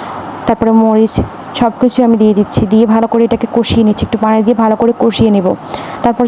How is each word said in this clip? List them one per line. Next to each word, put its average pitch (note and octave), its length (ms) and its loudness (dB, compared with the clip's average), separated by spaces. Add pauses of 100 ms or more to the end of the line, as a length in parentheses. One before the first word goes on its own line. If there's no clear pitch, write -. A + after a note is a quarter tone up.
(480)
তারপরে A3+ 240 0 (100)
মরিচ A3 320 2 (460)
সব A#3 120 0 (100)
কিছু B3+ 260 2
আমি A3+ 140 4
দিয়ে G#3+ 180 4
দিচ্ছি। - 220 -2 (120)
দিয়ে A3 200 4
ভালো A3+ 180 2
করে A#3 160 2
এটাকে A3+ 280 -2
কষিয়ে A3+ 320 0
নিচ্ছি, G#3 200 0
একটু A3+ 160 -2
পানি A3 220 2
দিয়ে A3+ 180 2
ভালো A3 180 2
করে A#3+ 100 2 (120)
কষিয়ে A3+ 320 2
নেব। F#3 120 0 (560)
তারপর A#3+ 240 0